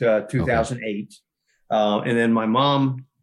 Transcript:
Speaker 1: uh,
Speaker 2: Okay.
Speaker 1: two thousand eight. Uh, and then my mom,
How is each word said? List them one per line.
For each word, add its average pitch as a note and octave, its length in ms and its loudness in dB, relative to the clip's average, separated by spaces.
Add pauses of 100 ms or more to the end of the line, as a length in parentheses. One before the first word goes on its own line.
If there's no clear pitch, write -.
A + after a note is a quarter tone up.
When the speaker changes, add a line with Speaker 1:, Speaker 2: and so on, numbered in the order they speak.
Speaker 1:
uh, A#2+ 40 -2
Speaker 2:
Okay. G#2+ 260 2
Speaker 1:
two C3+ 140 0
thousand A#2 380 -2
eight. G#2+ 300 -8 (560)
Uh, G#2+ 320 2
and A#2+ 160 0
then A#2 160 2
my A2 140 0
mom, C3+ 580 0 (180)